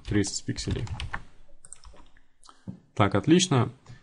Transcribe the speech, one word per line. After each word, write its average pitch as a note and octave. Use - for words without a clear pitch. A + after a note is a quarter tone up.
тридцать -
пикселей. -
Так, G2+
отлично. C3